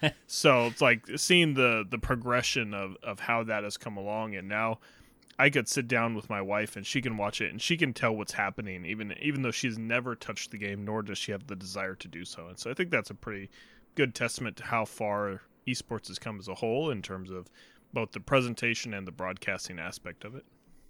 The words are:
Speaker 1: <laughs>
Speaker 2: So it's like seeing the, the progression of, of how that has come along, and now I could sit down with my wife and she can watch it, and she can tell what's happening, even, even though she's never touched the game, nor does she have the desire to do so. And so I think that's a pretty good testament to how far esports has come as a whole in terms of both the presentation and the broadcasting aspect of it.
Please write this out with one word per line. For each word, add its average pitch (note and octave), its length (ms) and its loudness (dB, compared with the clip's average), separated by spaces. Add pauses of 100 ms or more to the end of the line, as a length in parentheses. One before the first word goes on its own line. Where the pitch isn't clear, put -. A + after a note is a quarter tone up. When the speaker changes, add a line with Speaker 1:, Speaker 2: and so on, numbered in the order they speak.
Speaker 1:
<laughs> D#3 100 4 (160)
Speaker 2:
So B2+ 400 6
it's A2+ 140 0
like A#2+ 240 6 (100)
seeing E3 400 6
the, A#2+ 340 6
the A#2+ 80 -4
progression A#2+ 800 0
of, G2 260 -6
of G#2+ 200 -8
how A#2 240 2
that G#2+ 180 0
has G#2 140 -6
come G#2+ 200 -8
along, G#2 380 -4
and F#2+ 120 -8
now A2 300 0 (600)
I C#3 120 8
could C3+ 180 2
sit B2 180 0
down A#2 280 2
with G#2 160 -6
my G#2 100 -2
wife G#2 340 0
and G2 100 -10
she - 140 0
can A#2+ 160 -2
watch G#2 260 0
it, G2+ 100 0
and G#2+ 100 -8
she E3+ 160 4
can D3 160 4
tell A#2 220 2
what's G#2+ 180 -4
happening, G2 520 -2
even, G#2 360 -4
even C#3+ 220 0
though A#2+ 80 0
she's A2+ 260 0
never A#2 380 -2
touched - 340 -8
the - 80 -10
game, G2+ 260 -4
nor G#2+ 200 0
does G2+ 160 -6
she - 120 -4
have G2 140 -4
the G2+ 100 -8
desire F#2+ 400 -6
to - 120 -12
do F2 180 -10
so. E2+ 220 -12
And F#2 100 -16
so - 140 -6
I - 20 -2
think F3+ 160 0
that's B2 220 2
a G2+ 40 -12
pretty G2 340 -8 (440)
good C3+ 220 2
testament A#2 420 -4
to - 80 -14
how A2+ 180 2
far G#2 600 -2 (240)
esports A#2+ 400 -4
has F#2 100 -10
come G#2+ 220 -8
as F#2 80 -14
a F#2 80 -6
whole B2 340 0
in G#2+ 140 -2
terms F#2 260 -8
of F#2 180 -10 (460)
both A2+ 200 -2
the A#2+ 60 -6
presentation A#2+ 760 2
and F#2+ 120 -6
the F2+ 40 -10
broadcasting F#2 680 -4
aspect E2+ 460 -10
of A2+ 100 -12
it. C#3 80 -14 (460)